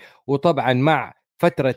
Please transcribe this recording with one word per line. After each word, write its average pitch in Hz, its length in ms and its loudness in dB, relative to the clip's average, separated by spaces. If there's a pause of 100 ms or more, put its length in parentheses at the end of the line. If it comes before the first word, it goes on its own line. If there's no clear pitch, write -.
(280)
وطبعًا 135 460 0
مع 139 400 0 (280)
فتره 143 360 0